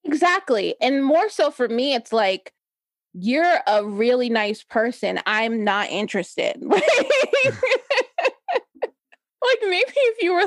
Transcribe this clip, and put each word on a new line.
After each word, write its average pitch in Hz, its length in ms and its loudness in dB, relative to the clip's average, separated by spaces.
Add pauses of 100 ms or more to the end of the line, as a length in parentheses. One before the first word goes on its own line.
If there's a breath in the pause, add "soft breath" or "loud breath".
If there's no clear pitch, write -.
Exactly. 302 760 0
And 277 240 2
more 330 240 2
so 294 220 0
for 247 180 -4
me, 254 260 0
it's 233 180 -4
like, 196 400 0 (640)
"You're 269 520 2
a 208 180 2
really 240 460 0
nice 214 340 -2
person. 220 600 -2
I'm 220 380 -2
not 202 260 0
interested." 185 720 -4
<laughs> - 80 -10
Like, - 3000 -2
like, 392 80 0
maybe 370 240 0
if 480 280 0
you 349 120 0
were, 370 120 2